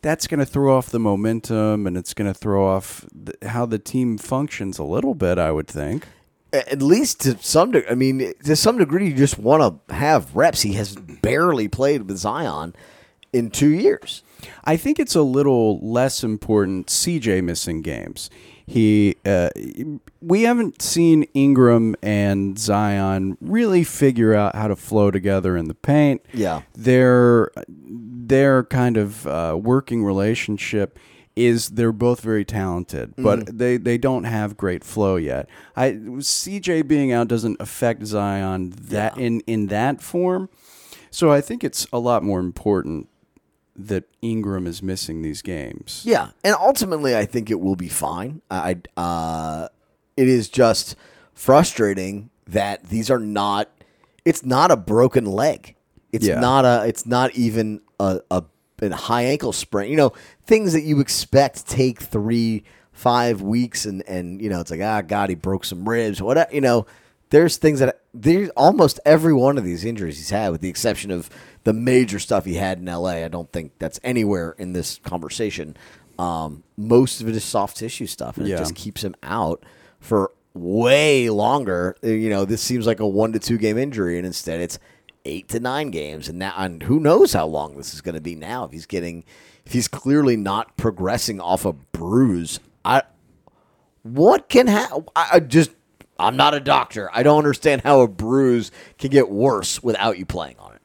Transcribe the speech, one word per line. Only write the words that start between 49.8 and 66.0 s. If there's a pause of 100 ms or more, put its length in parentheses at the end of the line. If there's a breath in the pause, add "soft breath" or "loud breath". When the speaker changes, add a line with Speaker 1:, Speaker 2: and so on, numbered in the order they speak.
Speaker 2:
it
is
just (360 soft breath)
frustrating (160)
that
these
are
not, (560 soft breath)
it's
not
a
broken
leg. (360)
It's
Speaker 1:
Yeah.
Speaker 2:
not
a,
it's
not
even (220)
a, (100)
a, (380)
a
high
ankle
sprain.
You
know, (320 loud breath)
things
that
you
expect
take
three, (280 soft breath)
five
weeks
and,
and,
you
know,
it's
like,
"Ah,
God,
he
broke
some
ribs."